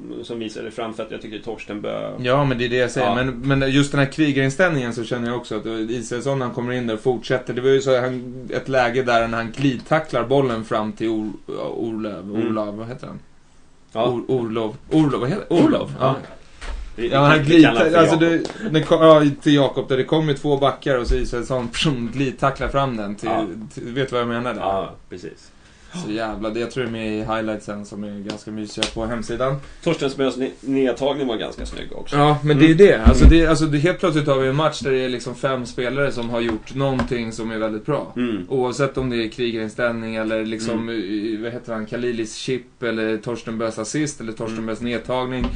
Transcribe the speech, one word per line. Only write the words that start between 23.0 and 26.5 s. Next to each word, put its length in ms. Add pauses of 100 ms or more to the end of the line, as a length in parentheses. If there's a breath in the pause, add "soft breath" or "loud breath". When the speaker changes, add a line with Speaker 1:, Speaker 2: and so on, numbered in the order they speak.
Speaker 2:
till, 140
Speaker 1:
Ja. 180 (280)
Speaker 2:
till, 100
vet 240
du 40
vad 80
jag 80
menar 260
där? 60
Speaker 1:
Ja, 340 (160)
precis. 400 (540 soft breath)
Speaker 2:
Så 80
jävla, 380